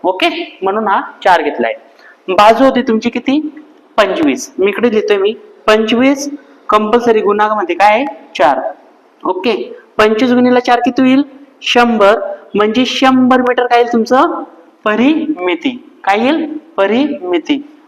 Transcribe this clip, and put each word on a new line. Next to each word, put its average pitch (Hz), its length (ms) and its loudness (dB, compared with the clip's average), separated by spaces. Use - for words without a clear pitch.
ओके, 320 580 -4
म्हणून 226 260 -2
हा 208 140 0
चार 175 180 4
घेतलाय. 117 320 -4
बाजू 220 340 4
होती 254 180 2
तुमची 226 280 -2
किती? 262 300 -2
पंचवीस. 170 640 0
मी 190 80 0
इकडे 208 240 -2
लिहितोय 208 260 -2
मी, 202 160 -2
पंचवीस 233 640 0
कंपल्सरी 214 520 2
गुणांक 208 300 0
म्हणजे 196 220 -4
काय 202 220 2
आहे? 269 100 -2
चार. 143 240 2
ओके, 185 320 -4
पंचवीस 220 340 2
गुणिले 247 280 2
चार 240 200 0
किती 254 220 -2
होईल? 262 220 2
शंभर. 226 580 2
म्हणजे 220 300 0
शंभर 254 560 2
मीटर 247 240 -2
काय 240 140 2
येईल 240 140 0
तुमचं? 247 500 0
परिमिती. 214 840 -2
काय 196 160 0
येईल? 302 380 -4
परिमिती. 196 840 -2